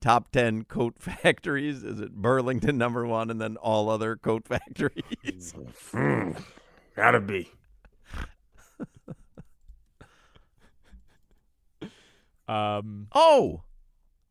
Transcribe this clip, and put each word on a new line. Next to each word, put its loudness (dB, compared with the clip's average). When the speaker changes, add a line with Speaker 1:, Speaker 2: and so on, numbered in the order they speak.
Speaker 1:
top 4
ten 2
coat -2
factories? -2
Is -8
it -10
Burlington 2
number 0
one -2
and -4
then -6
all 2
other 0
coat -2
factories? -6
<laughs> -20
Speaker 2:
Hmm. -2
Gotta 6
be. -6
Speaker 3:
Um, -4
Speaker 1:
Oh, 4